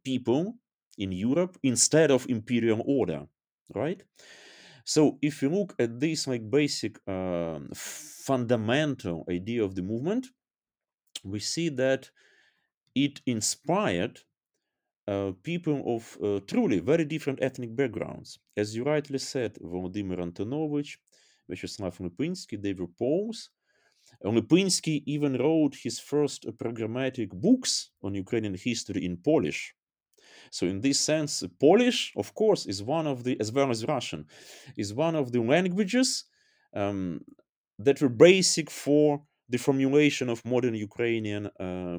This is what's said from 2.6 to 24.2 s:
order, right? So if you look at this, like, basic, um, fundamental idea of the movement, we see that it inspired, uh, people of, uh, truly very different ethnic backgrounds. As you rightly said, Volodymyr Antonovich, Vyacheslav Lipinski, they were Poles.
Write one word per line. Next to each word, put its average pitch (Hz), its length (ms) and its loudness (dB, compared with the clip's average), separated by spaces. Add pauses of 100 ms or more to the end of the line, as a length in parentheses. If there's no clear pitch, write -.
order, 87 400 0 (480)
right? 160 260 -4 (840)
So - 380 4
if 147 180 -2
you 135 100 2
look 190 280 -2
at 120 220 -2
this, 156 260 -2
like, 113 240 -4
basic, 143 480 0 (100)
um, 85 680 -4
fundamental 123 1600 -2
idea 101 320 -2
of 95 120 -2
the 92 80 -4
movement, 151 440 -4 (960)
we 104 160 -8
see 165 320 -4
that 131 400 0 (840)
it 143 300 0
inspired, 123 920 -2 (880)
uh, 98 260 -2 (100)
people 160 400 -2 (120)
of, - 280 -8
uh, 101 240 0
truly 170 340 2
very 156 240 2
different 147 360 -4
ethnic 123 360 -4
backgrounds. - 640 -4 (180)
As 107 180 -2
you 117 80 -2
rightly 143 360 0
said, 123 440 -4
Volodymyr 92 560 -4
Antonovich, 147 800 -4 (520)
Vyacheslav 92 500 -8
Lipinski, 135 600 -6
they 101 120 -2
were 90 160 -6 (100)
Poles. 190 520 -4 (720)